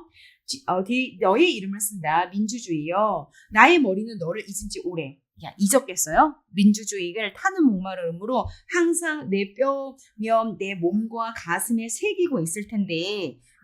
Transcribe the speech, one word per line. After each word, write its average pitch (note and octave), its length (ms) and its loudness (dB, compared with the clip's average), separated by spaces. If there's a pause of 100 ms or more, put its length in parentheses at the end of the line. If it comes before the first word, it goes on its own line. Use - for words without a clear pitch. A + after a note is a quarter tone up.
(460)
지-, - 200 -10
어, F#3 160 0
뒤-, A#3+ 380 -2
너의 B3 340 4
이름을 G3 260 -6
쓴다, F3 460 0
민주주의여. F#3+ 1040 -2 (220)
나의 C4+ 260 8
머리는 A3 400 0
너를 E3+ 240 -6
잊은 G3+ 260 -10
지 - 160 -10
오래. D#3+ 360 -8 (240)
야, - 140 -12
잊었겠어요? B3+ 760 2 (200)
민주주의를 G3+ 800 0
타는 F#4+ 300 0
목마름으로 F#3+ 840 0 (260)
항상 E4 580 0
내 G3 240 -2
뼈, C4+ 420 -2 (200)
면, A3 420 0
내 G3 160 -4
몸과 A3 640 -2
가슴에 A3+ 520 -2
새기고 F4 520 0
있을 F#3 260 -4
텐데, F3+ 720 -4 (260)